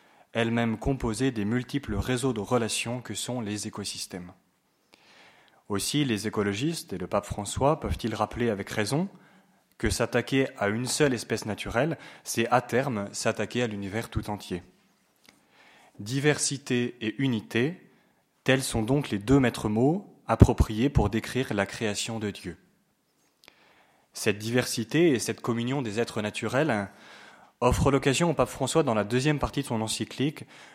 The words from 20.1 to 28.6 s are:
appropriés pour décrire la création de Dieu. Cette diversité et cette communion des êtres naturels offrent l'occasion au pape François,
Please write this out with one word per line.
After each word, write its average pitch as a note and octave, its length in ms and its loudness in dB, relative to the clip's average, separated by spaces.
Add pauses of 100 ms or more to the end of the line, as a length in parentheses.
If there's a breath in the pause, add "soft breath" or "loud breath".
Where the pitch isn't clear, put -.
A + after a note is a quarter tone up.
appropriés A2+ 600 6
pour G#2 200 4
décrire A#2 440 -2
la G2+ 120 2
création A2+ 540 -4
de G#2+ 100 -4
Dieu. F2+ 280 -10 (1500 soft breath)
Cette G2+ 260 0
diversité A#2+ 720 2
et A#2 80 2
cette G#2+ 200 -4
communion B2 420 -2
des A2 200 -2
êtres A2+ 200 -4
naturels G#2+ 680 0 (720 loud breath)
offrent B2 280 4
l'occasion C#3 420 2
au - 20 -2
pape B2+ 160 2
François, D3 340 0